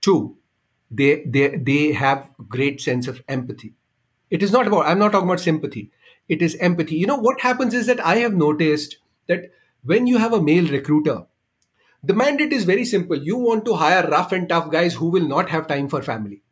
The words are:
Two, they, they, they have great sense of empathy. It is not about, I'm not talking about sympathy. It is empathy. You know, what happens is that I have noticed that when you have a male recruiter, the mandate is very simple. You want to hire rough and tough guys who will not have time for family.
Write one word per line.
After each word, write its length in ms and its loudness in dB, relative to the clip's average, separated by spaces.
Two, 360 0
they, 340 2
they, 320 0
they 360 0
have 380 -2
great 320 -4
sense 260 -4
of 220 -12
empathy. 460 -10
It 120 -2
is 80 0
not 160 4
about, 200 2
I'm 120 2
not 140 4
talking 160 2
about 120 0
sympathy. 500 -4
It 140 0
is 140 0
empathy. 400 -2
You 100 0
know, 80 2
what 260 0
happens 320 0
is 140 -2
that 180 0
I 120 4
have 180 0
noticed 640 0
that 240 -4
when 240 2
you 100 4
have 140 2
a 100 2
male 240 4
recruiter, 580 0
the 120 0
mandate 380 2
is 120 0
very 200 2
simple. 320 -2
You 200 -4
want 300 0
to 80 0
hire 340 2
rough 240 0
and 160 -4
tough 240 -2
guys 220 2
who 140 -2
will 200 2
not 220 -2
have 180 -4
time 200 -2
for 140 -4
family. 500 -10